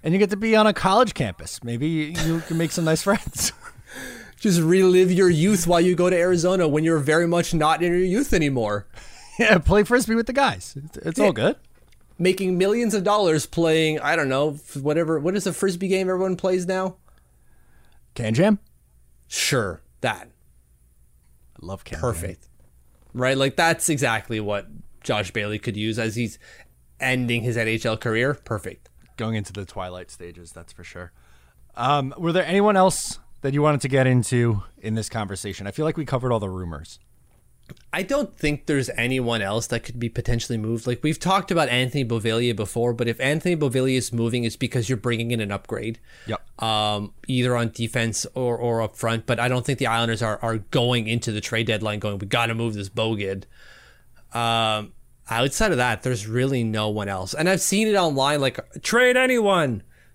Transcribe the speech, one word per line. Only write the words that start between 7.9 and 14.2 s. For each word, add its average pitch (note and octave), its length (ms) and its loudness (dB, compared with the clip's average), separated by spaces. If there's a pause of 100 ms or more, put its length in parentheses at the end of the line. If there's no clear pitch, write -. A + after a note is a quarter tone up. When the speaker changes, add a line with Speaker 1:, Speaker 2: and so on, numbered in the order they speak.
Speaker 2:
your F3+ 120 2
youth F#3+ 280 0
anymore. B2 540 0 (540)
Speaker 1:
Yeah, G#3+ 200 6
play G#3 240 4
Frisbee A#3 320 2
with A3+ 120 0
the B3+ 60 -6
guys. A3 500 -2
It's, D#3 140 -16
it's E3 220 -4
all G#3 80 6
Speaker 2:
Yeah. F3 60 6
Speaker 1:
good. B2 220 2 (640)
Speaker 2:
Making F#3 380 2
millions G#3+ 380 2
of F#3+ 80 0
dollars F#3+ 420 4
playing, D#3+ 540 2
I D3 160 0
don't D3 140 0